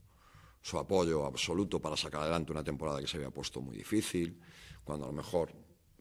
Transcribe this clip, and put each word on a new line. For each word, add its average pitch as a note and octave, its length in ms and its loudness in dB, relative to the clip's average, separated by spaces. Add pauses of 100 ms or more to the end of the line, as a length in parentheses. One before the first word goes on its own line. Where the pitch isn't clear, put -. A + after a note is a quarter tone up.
(640)
su - 160 -2
apoyo D#2+ 460 4
absoluto E2+ 560 0
para D2+ 160 -2
sacar D2+ 260 -2
adelante D#2+ 300 2
una D2+ 120 -2
temporada D2 360 -2
que C#2 60 -6
se - 100 -4
había C#2 140 -4
puesto C2 300 -6
muy B1+ 160 -8
difícil, F2 640 0 (420)
cuando D2 220 -4
a B1+ 40 -6
lo D2 60 -6
mejor D#2 380 0 (480)